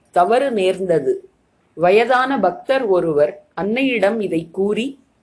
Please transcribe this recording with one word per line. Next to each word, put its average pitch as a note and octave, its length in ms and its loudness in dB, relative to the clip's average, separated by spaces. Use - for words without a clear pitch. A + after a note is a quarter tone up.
தவறு A#3+ 400 2
நேர்ந்தது. F3+ 800 -2
வயதான A#3 680 2
பக்தர் A#3 460 -2
ஒருவர் E3 600 0
அன்னையிடம் A3 640 -2
இதை E3 320 -4
கூறி, G#3 460 -4